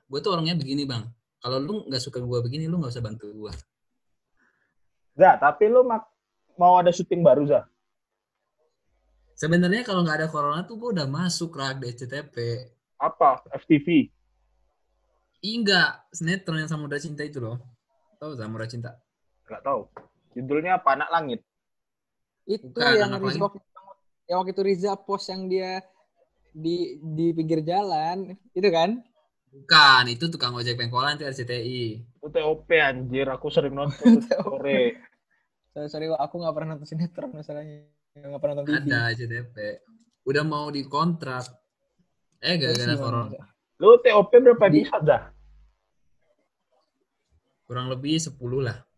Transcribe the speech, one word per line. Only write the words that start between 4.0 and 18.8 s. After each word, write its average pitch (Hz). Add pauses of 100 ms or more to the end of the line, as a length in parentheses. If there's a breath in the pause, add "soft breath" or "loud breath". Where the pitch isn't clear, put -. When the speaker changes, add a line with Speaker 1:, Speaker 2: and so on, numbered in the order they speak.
Speaker 2:
Nggak, 165
tapi -
lu 240
mak-, 233 (460)
mau 180
ada 175
syuting 175
baru, 156
Zah? 143 (1700)
Speaker 1:
Sebenarnya 175
kalau 190
nggak 156
ada 160
corona 151
tuh 233
gua 233
udah 160
masuk, 165
Rak, 135
di 127
S 120
C 127
T 123 (100)
P. - (600)
Speaker 2:
Apa? 139 (100)
F 139
T 156
V? 143 (1500)
Speaker 1:
Ih, 220
nggak. 185
Sinetron 165
yang 156
Samudra 147
Cinta 147
itu 147
loh. 117 (580)
Tahu 151
Samudra 110
Cinta? 117 (460)